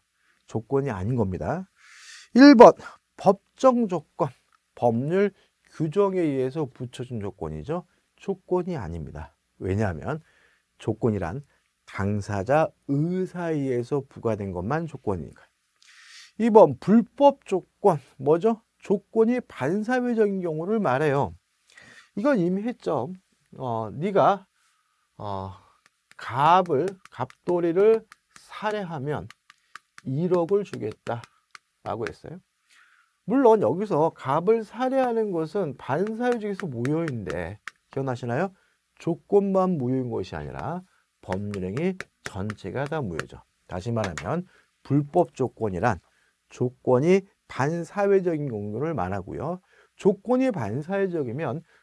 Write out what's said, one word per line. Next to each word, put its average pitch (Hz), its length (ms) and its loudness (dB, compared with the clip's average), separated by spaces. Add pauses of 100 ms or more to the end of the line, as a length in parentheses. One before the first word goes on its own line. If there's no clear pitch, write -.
(480)
조건이 135 420 -2
아닌 104 260 -4
겁니다. 101 540 -2 (640)
일 277 220 12
번 214 180 12 (440)
법정 233 680 2
조건, 165 420 -4 (460)
법률 147 560 0 (400)
규정에 190 480 -2
의해서 139 460 -2
붙여준 123 560 -12
조건이죠. 92 640 -8 (300)
조건이 180 640 -4
아닙니다. 78 580 -10 (240)
왜냐하면 98 600 -4 (560)
조건이란 104 640 -4 (420)
당사자 104 840 -2 (180)
의사에 170 680 -4
의해서 135 540 -2
부과된 104 420 -4
것만 123 360 -4
조건이니까. 92 560 -8 (960)
이 226 100 2
번 180 300 8
불법 254 640 4
조건, 180 520 0 (200)
뭐죠? 170 440 2 (180)
조건이 220 640 0
반사회적인 214 1000 -2
경우를 175 380 -4
말해요. 135 560 0 (800)
이건 233 240 2
이미 185 240 0
했죠. 180 500 -4 (440)
어, 113 340 -6
네가, 185 540 0 (720)
어, 98 340 -8 (640)
갑을, 160 720 2 (240)
갑돌이를 175 920 0 (300)
살해하면 160 920 -8 (760)
일억을 175 600 -2
주겠다라고 - 1500 -12
했어요. - 300 -16 (880)
물론 226 360 4
여기서 160 500 0
갑을 175 520 0
살해하는 240 680 -2
것은 160 460 -4
반사회적에서 214 880 -4
무효인데 117 920 -4 (320)
기억나시나요? 135 600 -4 (440)
조건만 185 800 0
무효인 127 320 -2
것이 104 260 -6
아니라 76 460 -8 (400)
법률행위 101 760 -4 (260)
전체가 101 640 -6
다 151 160 -6
무효죠. 78 400 -8 (260)
다시 92 240 -8
말하면 107 540 -4 (380)
불법 147 520 0
조건이란 107 640 -2 (500)
조건이 127 720 0 (260)
반사회적인 170 1000 -2
경우를 110 440 -6
말하고요. 98 680 -6 (340)
조건이 247 560 0
반사회적이면 151 1120 -4 (220)